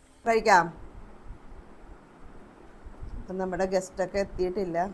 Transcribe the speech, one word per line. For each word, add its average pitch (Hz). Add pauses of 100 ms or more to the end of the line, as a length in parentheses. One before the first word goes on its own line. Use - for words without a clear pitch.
(260)
കഴിക്കാം. 220 (2500)
ഇപ്പം -
നമ്മുടെ 185
ഗസ്റ്റൊക്കെ 185
എത്തിയിട്ടില്ല. 180 (160)